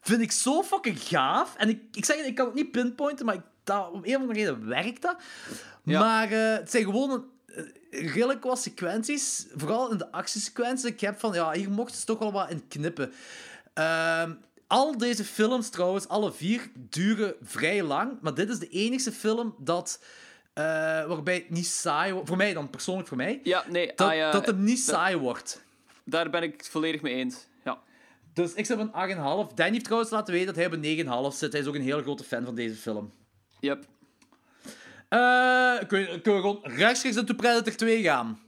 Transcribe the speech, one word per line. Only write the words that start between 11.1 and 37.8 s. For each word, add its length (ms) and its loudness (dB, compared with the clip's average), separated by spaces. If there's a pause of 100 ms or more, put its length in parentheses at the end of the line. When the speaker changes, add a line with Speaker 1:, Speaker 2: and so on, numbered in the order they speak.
Speaker 1:
van, 120 0
ja, 200 0
hier 180 -2
mochten 300 -4
ze 60 -6
toch 120 0
wel 140 -2
wat 180 -2
in 180 -8
knippen. 440 -4 (640)
Ehm, 580 0 (340)
al 320 4
deze 260 0
films 460 2
trouwens, 380 0
alle 240 0
vier, 420 -2
duren 680 0
vrij 400 0
lang, 380 0
maar 140 -2
dit 140 0
is 100 -4
de 100 -8
enigste 440 -2
film 460 -2
dat, 440 -2 (500)
eh, 120 -4 (420)
waarbij 280 -2
het 160 -6
niet 160 -4
saai 460 0
wo-, 120 -4
voor 120 -2
mij 180 4
dan, 160 -6
persoonlijk 380 -4
voor 80 -6
mij, 260 -2
Speaker 2:
Ja, 260 2
nee, 260 0
Speaker 1:
dat, 140 6
Speaker 2:
ah, 80 4
ja, 140 2
Speaker 1:
dat 160 2
het 120 2
niet 280 2
Speaker 2:
da-, 60 0
Speaker 1:
saai 240 2
wordt. 460 -4 (420)
Speaker 2:
daar 260 0
ben 120 0
ik 140 -4
het 120 -18
volledig 340 0
mee 120 -2
eens, 320 -4 (180)
ja. 140 -4 (540)
Speaker 1:
Dus 220 0
ik 120 -4
zit 100 0
op 60 -2
een 100 -4
acht 180 -2
en 80 -4
half. 340 0
Danny 200 2
heeft 120 -2
trouwens 280 0
laten 200 -2
weten 140 2
dat 100 -6
hij 100 2
op 60 -2
een 80 -4
negen 260 -2
en 60 -4
half 220 -2
zit. 180 -4
Hij 80 0
is 60 -2
ook 80 -4
een 80 -4
heel 200 0
grote 220 -6
fan 200 -4
van 100 -8
deze 200 -4
film. 380 -6 (480)
Speaker 2:
Yep. 240 -2 (1200)
Speaker 1:
Eh, 680 6 (100)
kun 140 2
je, 200 -6
kunnen 220 4
we 60 2
gewoon 140 -2
rechtstreeks 540 2
naar 180 0
Predator 400 2
twee 280 2